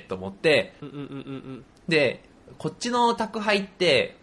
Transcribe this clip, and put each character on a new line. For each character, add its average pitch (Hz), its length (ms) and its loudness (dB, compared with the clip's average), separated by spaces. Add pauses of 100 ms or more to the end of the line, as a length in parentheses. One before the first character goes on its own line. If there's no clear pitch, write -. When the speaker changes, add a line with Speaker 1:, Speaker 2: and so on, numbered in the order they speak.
Speaker 1:
と 95 80 -4
思 95 140 -8
っ 98 40 -14
て。 135 480 2
Speaker 2:
う 147 40 -14
ん 139 40 -14
う - 20 -16
ん 139 40 -18
う 143 40 -12
ん - 20 -10
う 139 40 -10
ん - 20 -16
う 139 100 -14 (420)
ん。 107 60 -20 (220)
Speaker 1:
で、 147 360 2 (340)
こ 156 120 -6
っ - 80 -12
ち 240 140 -6
の 240 240 4
宅 220 240 -6
配 208 200 2
っ 196 80 -6
て、 143 560 2